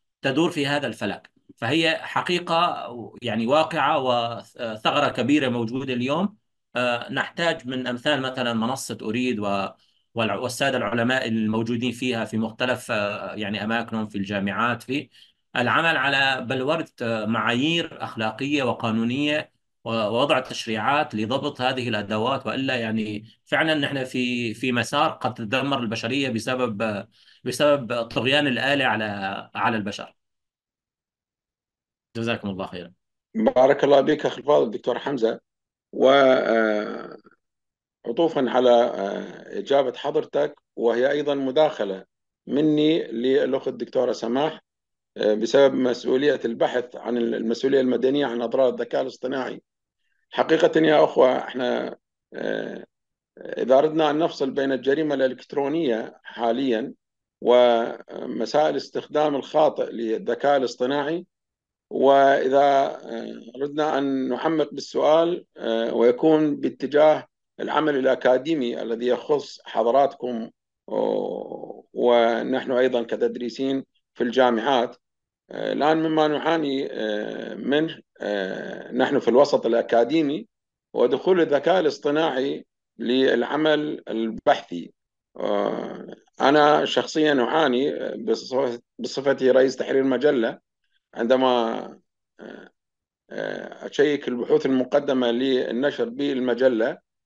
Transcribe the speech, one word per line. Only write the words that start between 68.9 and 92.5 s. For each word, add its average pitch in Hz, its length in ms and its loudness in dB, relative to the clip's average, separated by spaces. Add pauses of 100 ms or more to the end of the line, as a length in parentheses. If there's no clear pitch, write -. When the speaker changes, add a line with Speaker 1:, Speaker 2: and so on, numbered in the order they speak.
Speaker 2:
يخص 123 580 -2
حضراتكم، 120 840 0 (400)
آه، - 920 -4 (100)
ونحن 120 800 2
أيضًا 123 320 2
كتدريسين 120 840 -4 (280)
في - 100 -4
الجامعات، 120 720 2 (540)
آه، 53 220 -4
الآن 147 300 2
مما 156 240 2
نعاني، 147 640 -2
آه، 110 640 -6
منه، 151 440 -2 (220)
آه، - 680 -6
نحن 127 280 0
في - 80 -4
الوسط 127 380 4
الأكاديمي 139 800 2 (460)
ودخول 131 480 2
الذكاء 160 380 2
الاصطناعي 147 840 -2 (320)
للعمل 131 1120 0
البحثي. 113 840 -2 (440)
آه، - 800 -4 (260)
أنا 147 440 6
شخصيًا 143 560 0
أعاني 139 500 0 (260)
بصف-، 120 640 -2 (200)
بصفتي 131 520 0
رئيس 131 240 6
تحرير 131 280 0
مجلة، 131 560 2 (540)
عندما، 131 340 2 (920)
آه، - 300 -18 (600)